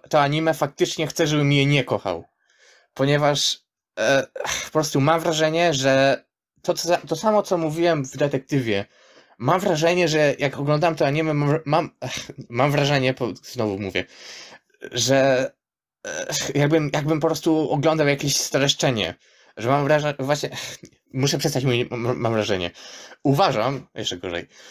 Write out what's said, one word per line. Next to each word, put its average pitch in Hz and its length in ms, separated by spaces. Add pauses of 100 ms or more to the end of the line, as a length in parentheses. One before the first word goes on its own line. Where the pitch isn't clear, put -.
to 151 120
anime 156 340
faktycznie 156 520
chce, 165 200
żebym 147 260
je 139 140
nie 143 180
kochał. 95 400 (680)
Ponieważ, 147 680 (380)
e, 127 280 (380)
po - 80
prostu 151 280
mam 160 200
wrażenie, 160 540
że 135 500 (380)
to, 175 120
co - 140
za-, 175 80
to - 200
samo, 214 260
co 190 160
mówiłem 160 460
w 131 120
Detektywie, 135 680 (540)
mam 156 220
wrażenie, 175 480
że 151 300
jak 139 200
oglądam 151 360
to 151 120
anime, 156 280
mam, 147 300
mam, 156 260 (580)
mam 127 240
wrażenie, 139 420
po-, 120 180 (100)
znowu 107 360
mówię, 90 260 (880)
że, 131 580 (560)
e, 87 200 (280)
jakbym, 147 400
jakbym 147 260
po 165 60
prostu 156 440
oglądał 156 360
jakieś 143 300
streszczenie, 135 800 (420)
że 110 120
mam 143 160
wrażenie, 147 340
właśnie, 139 320 (640)
muszę 143 260
przestać 143 260
mówić, 120 260
mam, 120 280
mam 117 140
wrażenie. 101 380 (520)
Uważam, 135 720
jeszcze 101 220
gorzej, 87 300 (240)